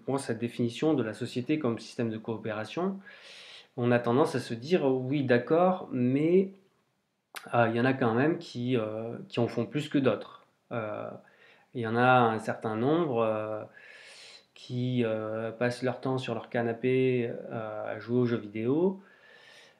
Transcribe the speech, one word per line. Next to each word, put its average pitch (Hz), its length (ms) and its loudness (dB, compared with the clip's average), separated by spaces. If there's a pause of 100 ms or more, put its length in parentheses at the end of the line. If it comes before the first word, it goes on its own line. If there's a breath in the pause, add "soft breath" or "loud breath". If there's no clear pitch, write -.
pense - 160 -2
à - 60 -12
cette 110 100 -2
définition 120 560 0
de 127 80 0
la 107 120 -4
société 123 440 -2
comme 117 220 -2
système 117 300 -4
de 110 60 -6
coopération, 113 840 -6 (760 loud breath)
on 123 140 2
a 120 80 4
tendance 135 380 2
à - 20 0
se 120 160 -6
dire, « 147 320 0
Oui, 131 380 0
d'accord, 160 640 2
mais, 151 640 4 (1000)
euh, 117 140 6
il 113 80 0
y 117 40 2
en 120 40 2
a 131 80 4
quand 123 220 2
même 151 240 2
qui, 123 380 -4
euh, 110 400 -4 (120)
qui - 120 -2
en 117 80 2
font 117 180 -2
plus 147 220 -6
que 151 100 0
d'autres. » 123 360 0 (380)
Euh, 110 380 -6 (640 soft breath)
il 127 80 -4
y 113 40 -4
en 113 100 -2
a 127 240 8
un 113 180 4
certain 110 380 -4
nombre, 139 440 2
euh, 107 420 -2 (920 loud breath)
qui, 123 500 -2
euh, 110 480 -2
passent 123 300 -2
leur 127 180 -2
temps 131 180 -2
sur 120 160 -4
leur 113 140 -8
canapé, 127 800 2 (200)
euh, 110 440 -6
à 110 40 -10
jouer 113 200 0
aux 123 80 4
jeux 117 120 2
vidéo, 123 600 -2 (800 loud breath)